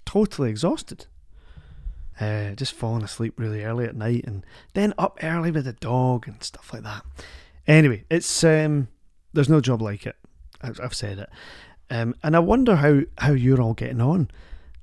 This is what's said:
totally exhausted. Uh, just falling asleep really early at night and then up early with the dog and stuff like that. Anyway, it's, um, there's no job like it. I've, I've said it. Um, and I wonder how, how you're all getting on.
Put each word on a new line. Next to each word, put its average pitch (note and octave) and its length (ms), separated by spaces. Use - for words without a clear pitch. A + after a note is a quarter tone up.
totally G3+ 440
exhausted. D#3 580
Uh, G#2+ 320
just - 220
falling A2+ 300
asleep A2+ 360
really G#2+ 240
early A#2 220
at A2 100
night A#2 320
and G2 180
then G3+ 240
up - 260
early E3 260
with D3+ 160
the B2 80
dog B2 540
and - 160
stuff - 300
like A2+ 100
that. G#2+ 200
Anyway, D3 440
it's, - 340
um, D#3 460
there's C#3+ 160
no D#3 120
job A#2+ 200
like G#2 240
it. - 120
I've, - 180
I've B2 140
said G2 260
it. G#2 100
Um, A#2 320
and D#3 140
I E3+ 40
wonder G#3+ 360
how, C#3+ 260
how C#3+ 140
you're B2+ 300
all A2+ 120
getting B2 280
on. D#3 280